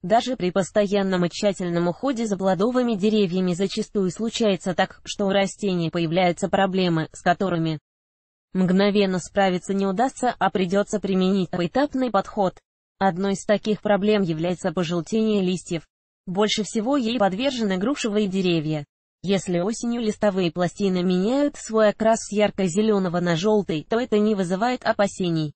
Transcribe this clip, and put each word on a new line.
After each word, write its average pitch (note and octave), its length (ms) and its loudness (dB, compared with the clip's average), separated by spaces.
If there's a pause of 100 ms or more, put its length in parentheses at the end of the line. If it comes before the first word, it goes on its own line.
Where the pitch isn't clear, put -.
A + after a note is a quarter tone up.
Даже A3+ 320 0
при B3 160 -2
постоянном F#3+ 760 0
и - 20 -2
тщательном F3 600 -2
уходе A#3 380 -2
за G3+ 120 -2
плодовыми A3 560 0
деревьями F#3 580 2
зачастую F#3+ 580 -2
случается G#3+ 640 -2
так, - 300 -2
что - 220 -4
у - 20 0
растений F#3+ 640 0
появляются F3 580 0
проблемы, F#3 640 0
с - 80 -20
которыми E3+ 600 0 (760)
мгновенно F#3+ 640 2
справиться F#3+ 560 -2
не G3 120 0
удастся, A#3 520 -2
а F#3+ 100 0
придется G3 520 0
применить F#3+ 500 0
поэтапный B3+ 600 -2
подход. F#3+ 480 -2 (400)
Одной G3 360 0
из - 100 -10
таких G#3+ 380 0
проблем G#3 400 2
является E3 500 -2
пожелтение F#3+ 720 0
листьев. F3+ 440 -4 (400)
Больше G#3 360 0
всего A3+ 340 -2
ей A#3 220 0
подвержены G#3 580 0
грушевые G#3+ 500 -2
деревья. E3 600 0 (360)
Если F3+ 360 0
осенью A#3 420 -4
листовые G3+ 500 0
пластины F3+ 520 -2
меняют G#3+ 540 0
свой A3 340 2
окрас A3 300 2
с - 120 -10
ярко-зеленого G3 880 0
на F3 160 2
желтый, F3+ 500 0
то A#3 140 0
это B3 180 0
не G#3 160 4
вызывает F#3+ 480 -2
опасений. F3 720 0